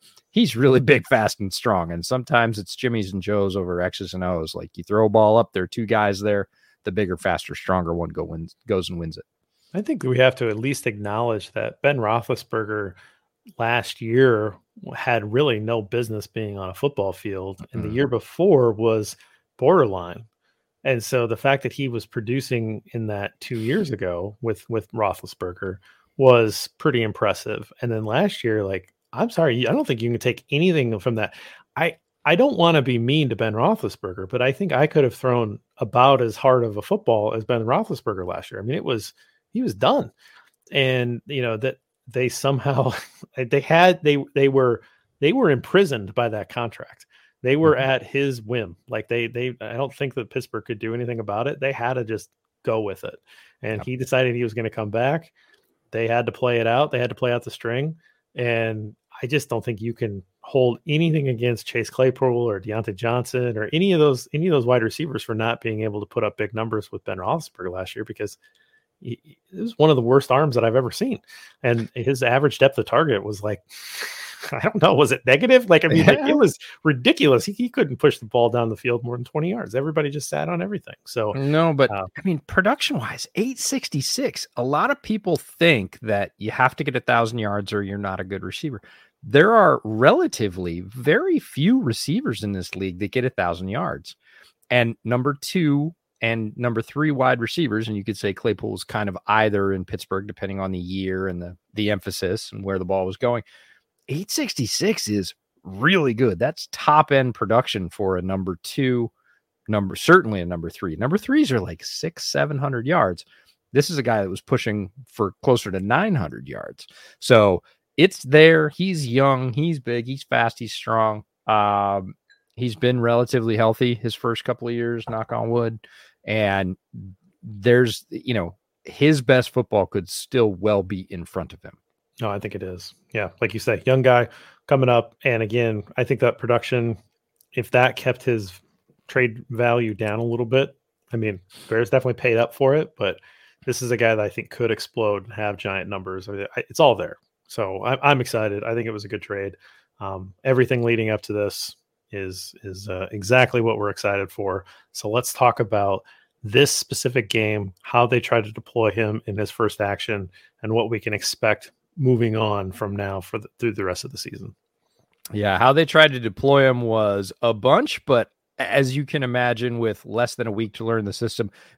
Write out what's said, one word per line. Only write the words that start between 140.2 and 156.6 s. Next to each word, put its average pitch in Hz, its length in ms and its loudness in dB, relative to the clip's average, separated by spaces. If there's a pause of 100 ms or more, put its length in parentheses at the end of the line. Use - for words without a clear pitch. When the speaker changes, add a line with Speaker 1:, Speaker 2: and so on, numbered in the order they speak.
Speaker 2:
little 117 220 -2
bit, 131 300 0 (380)
I 117 40 -4
mean, 107 220 -4 (300)
Bears 113 200 0
definitely 127 320 0
paid 117 160 2
up 117 160 0
for 135 220 2
it, - 220 -2
but 98 220 -4 (460)
this 123 160 -4
is 120 100 -4
a 120 60 0
guy 113 180 4
that 107 80 0
I 101 60 -2
think - 200 -10
could 117 200 -4
explode 104 540 -2
and 107 100 -18
have 104 240 -4
giant 98 320 -6
numbers. 95 380 -10
I 101 60 -12
mean, 98 220 -8
I, 123 140 -6
it's - 120 -2
all 131 140 6
there. 80 220 -6 (300)
So 98 360 -6
I, 131 280 2
I'm 139 100 4
excited. 107 440 -4
I 117 100 -4
think 117 100 -4
it 113 60 -6
was 104 140 -10
a 101 40 -16
good 107 120 -8
trade. 98 340 -8 (460)
Um, 95 320 -10 (100)
everything 127 400 2
leading 113 260 0
up 107 140 -2
to 107 100 -8
this 104 420 -6 (360)
is, 92 420 -12 (100)
is, 98 260 -12
uh, 92 220 -8
exactly 120 500 4
what 113 160 0
we're 104 120 -2
excited 101 400 -2
for. 95 360 -6 (260)
So - 180 -8
let's 113 220 -2
talk 123 300 2
about 101 420 0 (400)
this 120 280 2